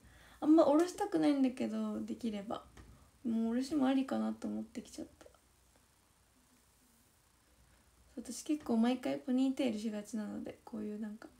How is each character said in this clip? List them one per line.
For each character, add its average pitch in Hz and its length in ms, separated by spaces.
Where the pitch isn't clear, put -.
あ - 60
ん 311 100
ま 320 100
下 277 80
ろ 339 140
し - 80
た 403 120
く 349 100
な 311 100
い 294 60
ん 269 80
だ 254 100
け 240 160
ど、 214 340
で 220 140
き 226 160
れ 202 120
ば。 - 200
も 226 260
う - 20
下 - 20
ろ 262 80
し 277 120
も 262 120
あ 269 60
り 269 120
か 226 140
な 220 140
と 220 140
思 214 140
っ - 40
て - 160
き - 100
ち - 100
ゃ - 40
っ - 20
た。 - 80
私 226 260
結 302 220
構 233 120
毎 247 200
回 277 200
ポ - 140
ニ 262 180
ー 262 40
テ 269 160
ー 220 40
ル 208 60
し 220 120
が 208 120
ち 220 140
な 208 100
の 214 160
で、 - 220
こ 220 140
う 214 40
い 214 100
う 208 60
な 220 80
ん 214 100
か - 120